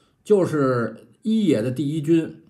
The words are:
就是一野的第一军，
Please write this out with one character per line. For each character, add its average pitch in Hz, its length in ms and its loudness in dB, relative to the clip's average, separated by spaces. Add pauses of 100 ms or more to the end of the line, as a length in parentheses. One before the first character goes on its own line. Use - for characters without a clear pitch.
(220)
就 196 220 4
是 131 640 -2 (140)
一 220 240 0
野 113 160 2
的 127 80 -4
第 139 180 -4
一 156 140 -4
军， 160 480 0